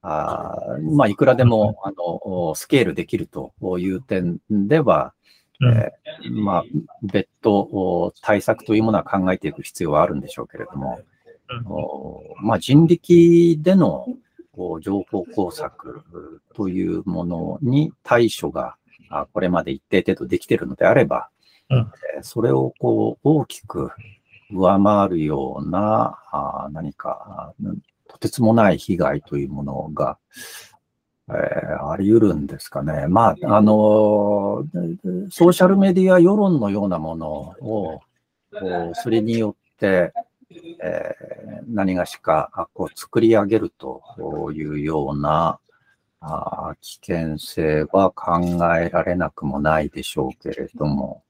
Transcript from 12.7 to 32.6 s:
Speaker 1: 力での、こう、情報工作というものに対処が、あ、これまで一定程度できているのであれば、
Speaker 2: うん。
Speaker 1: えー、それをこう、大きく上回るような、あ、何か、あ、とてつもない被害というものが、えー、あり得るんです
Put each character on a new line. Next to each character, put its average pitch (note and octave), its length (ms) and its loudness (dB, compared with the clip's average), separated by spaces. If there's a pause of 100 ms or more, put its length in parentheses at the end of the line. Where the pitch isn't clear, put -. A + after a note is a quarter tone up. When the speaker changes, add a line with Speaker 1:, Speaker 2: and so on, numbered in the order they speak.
Speaker 1:
力 E3+ 760 6
で F3 140 4
の、 F#2 320 4 (460)
こ F2+ 220 -8
う、 D#2+ 60 -10
情 G2 220 -2
報 F#2 220 -6
工 F#2 260 -4
作 - 520 -14 (520)
と G2+ 160 -4
い F2+ 180 -4
う F2 160 -4
も F2 220 -4
の E2+ 340 -6
に C#3 320 2 (100)
対 A#2+ 280 4
処 - 200 -6
が、 C2 260 -8 (340)
あ、 D2 200 -6
こ F2 100 -4
れ F2+ 100 0
ま E2+ 120 0
で C#2+ 100 -8
一 C2+ 180 -10
定 F#2 120 2
程 - 180 -2
度 - 60 -8
で F2 120 -2
き - 80 -8
て - 80 0
い - 40 0
る - 80 -6
の C2 100 -10
で - 100 2
あ G#2+ 80 6
れ C3+ 100 6
ば、 - 240 -4 (400)
Speaker 2:
う C3 80 2
ん。 - 20 6 (380)
Speaker 1:
え C#2+ 40 -12
ー、 - 20 -18
そ - 180 -8
れ B2 120 2
を C3 260 0
こ A2+ 440 0
う、 C#3+ 60 2
大 D3+ 160 4
き - 220 -16
く - 240 -8 (600)
上 F#2+ 320 4
回 G2+ 280 4
る E2 140 -2
よ C2+ 380 -4
う D2+ 60 -8
な、 G#2+ 500 0 (140)
あ、 C#2+ 400 -6
何 D2+ 220 -10
か、 - 680 -12
あ、 G2 100 -6 (380)
と - 100 -20
て A2 100 -4
つ - 140 -2
も A2+ 120 6
な D#3 180 6
い - 60 0
被 - 180 -4
害 D2 260 -2
と - 140 -10
い C#2 80 -4
う C2+ 60 -10
も C#2+ 120 -10
の C#2 320 -8
が、 C#2 240 -4 (1120)
え - 40 -10
ー、 - 560 -4
あ - 80 -4
り G2 120 0
得 G#2+ 200 6
る F2 60 2
ん D2 120 -4
で D2 120 -12
す - 100 -16